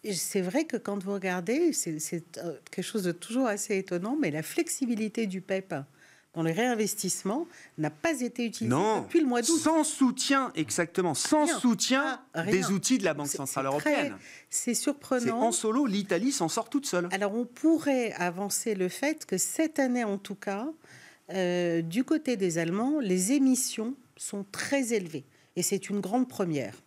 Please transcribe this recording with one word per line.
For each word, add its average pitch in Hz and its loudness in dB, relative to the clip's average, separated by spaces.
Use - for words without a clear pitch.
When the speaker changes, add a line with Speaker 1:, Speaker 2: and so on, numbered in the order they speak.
Speaker 1:
c'est 185 -2
vrai 196 0
que 285 -6
quand 202 -4
vous 202 -4
regardez, 196 0
c'est, 156 -4
c'est, 165 -6
euh, 165 -6
quelque 180 -6
chose 208 -4
de 175 0
toujours 240 -2
assez 202 -2
étonnant, 190 -2
mais 190 2
la 156 -2
flexibilité 226 -2
du 185 -4
pep 190 -4
dans 165 -2
les 165 2
réinvestissements 220 0
n'a 151 0
pas 311 -2
été 240 -4
utilisée 220 -2
Speaker 2:
Non. 196 2
Speaker 1:
depuis - 0
le 294 2
mois 240 2
d'août. 320 2
Speaker 2:
Sans 311 4
soutien, 269 2
exactement, 170 0
sans 302 4
Speaker 1:
Rien. 311 2
Speaker 2:
soutien 254 2
Speaker 1:
Ah, 165 -2
rien. 190 0
Speaker 2:
des 185 4
outils 254 2
de - 0
la 160 2
Banque 143 -4
Speaker 1:
C'est, - -4
Speaker 2:
Centrale 135 -2
Speaker 1:
c'est 147 2
très, 302 2
Speaker 2:
Européenne. 151 0
Speaker 1:
c'est - -2
Speaker 2:
C'est - -2
Speaker 1:
surprenant. 240 0
Speaker 2:
en 226 4
solo, 226 2
l'Italie 196 0
s'en 165 0
sort - -2
toute 277 -2
seule. 175 0
Speaker 1:
Alors, 196 -2
on 240 0
pourrait 269 2
avancer 190 -2
le 185 0
fait 302 -2
que 185 -2
cette 311 0
année, 247 2
en 202 -2
tout 196 -10
cas, 202 -4
euh, 175 2
du 170 0
côté 302 0
des 175 0
Allemands, 214 0
les 185 2
émissions 254 2
sont 202 -8
très 269 0
élevées. 170 -4
Et 180 0
c'est 190 -2
une 202 -2
grande 240 0
première. 147 -2